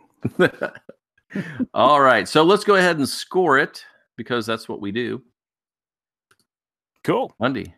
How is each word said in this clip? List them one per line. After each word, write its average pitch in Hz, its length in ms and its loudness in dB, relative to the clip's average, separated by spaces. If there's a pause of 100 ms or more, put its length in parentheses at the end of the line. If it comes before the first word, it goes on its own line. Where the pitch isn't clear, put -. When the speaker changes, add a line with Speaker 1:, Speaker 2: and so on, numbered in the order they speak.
(840)
Speaker 1:
<laughs> - 880 -12
All 139 280 4
right, 120 260 4
so 156 160 4
let's 196 200 2
go 202 120 4
ahead 180 220 2
and 135 120 -2
score 170 480 0
it - 260 -4 (340)
because 117 280 -4
that's 110 240 -6
what - 120 -10
we 98 100 -8
do. 117 320 -6 (1800)
Speaker 2:
Cool. 226 360 -4
Speaker 1:
Mundy, 113 380 -4